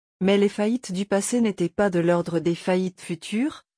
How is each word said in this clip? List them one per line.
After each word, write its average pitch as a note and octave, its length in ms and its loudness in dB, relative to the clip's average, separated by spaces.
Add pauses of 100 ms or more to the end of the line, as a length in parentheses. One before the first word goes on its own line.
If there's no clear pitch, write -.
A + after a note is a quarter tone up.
(220)
Mais G3 160 4
les G3+ 100 4
faillites G#3+ 440 -2
du F#3+ 120 -4
passé G3+ 380 0
n'étaient F#3+ 260 0
pas G3+ 220 0
de F3 80 0
l'ordre E3+ 400 2
des E3 160 0
faillites F#3 480 -2
futures, A3 640 -6 (140)